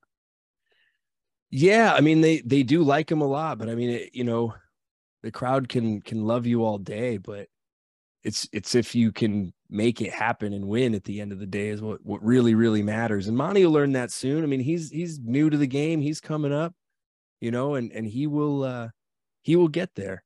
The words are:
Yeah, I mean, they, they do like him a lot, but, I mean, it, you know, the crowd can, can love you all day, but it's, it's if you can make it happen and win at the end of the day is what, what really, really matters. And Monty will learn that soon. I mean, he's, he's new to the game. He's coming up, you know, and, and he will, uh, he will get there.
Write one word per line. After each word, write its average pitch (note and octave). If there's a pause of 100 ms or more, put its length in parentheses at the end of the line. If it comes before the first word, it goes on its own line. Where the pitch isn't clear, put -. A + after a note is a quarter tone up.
(1500)
Yeah, F#3
I C3+
mean, D#3
they, D#3+
they C3+
do D3
like C#3+
him D#3
a C#3+
lot, C#3
but, A2
I A#2
mean, A#2+
it, G2+
you B2
know, A#2 (680)
the A2+
crowd B2+
can, A2+
can A2
love A#2+
you A#2
all G#2+
day, A2
but G2+ (720)
it's, -
it's G#2
if A#2+
you A#2
can G#2 (180)
make A2
it G2+
happen G#2+
and G2+
win A2+
at F#2+
the G#2
end G#2
of G2
the G2+
day G2+
is G#2+
what, G#2+
what G2+
really, A#2+
really A2
matters. G#2+
And A2+
Monty F#3
will E3
learn C#3+
that B2+
soon. C#3+
I D#3
mean, C3+
he's, D#3
he's D#3
new C3+
to D3
the D3
game. D3+
He's D3+
coming D3+
up, D#3+ (680)
you A#2
know, C3
and, A#2+
and A2
he B2+
will, D3
uh, B2 (540)
he E3
will F3
get E3
there. F#2+